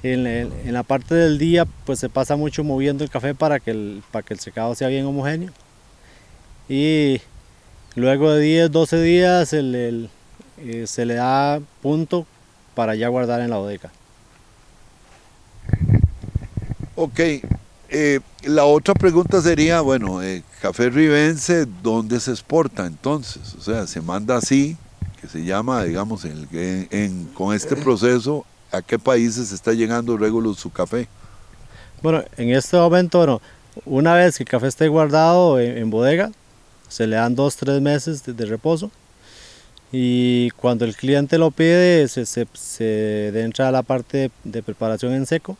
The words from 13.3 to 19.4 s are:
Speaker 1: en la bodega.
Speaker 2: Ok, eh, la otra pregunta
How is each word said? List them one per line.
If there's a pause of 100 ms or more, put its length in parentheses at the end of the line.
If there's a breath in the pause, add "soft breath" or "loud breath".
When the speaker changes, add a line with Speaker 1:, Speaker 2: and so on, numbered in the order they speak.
Speaker 1:
en
la
bodega. (3000)
Speaker 2:
Ok, (720)
eh, (240)
la
otra
pregunta